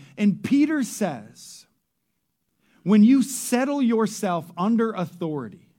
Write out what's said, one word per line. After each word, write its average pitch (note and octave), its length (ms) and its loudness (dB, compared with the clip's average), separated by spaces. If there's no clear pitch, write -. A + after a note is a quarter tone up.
And G#3 260 0
Peter D4 400 0
says, - 840 -10
when G#3 220 6
you C4 180 6
settle C4+ 600 -4
yourself A3 760 -2
under A3 360 0
authority D#3 760 -10